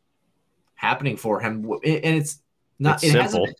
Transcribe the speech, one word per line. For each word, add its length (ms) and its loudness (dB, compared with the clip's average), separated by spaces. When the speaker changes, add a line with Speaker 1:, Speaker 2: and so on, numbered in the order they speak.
Speaker 1:
happening 400 -2
for 240 -2
him? 220 -4
W-, 220 -6
and 340 0
it's 240 -4
not, 240 2
Speaker 2:
It's 20 0
Speaker 1:
it 100 6
hasn't 160 4
Speaker 2:
simple. 140 0
Speaker 1:
been, 140 -10